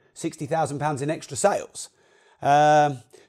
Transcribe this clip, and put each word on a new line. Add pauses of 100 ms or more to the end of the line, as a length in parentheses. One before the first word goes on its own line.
(140)
sixty
thousand
pounds
in
extra
sales. (520)
Um, (280)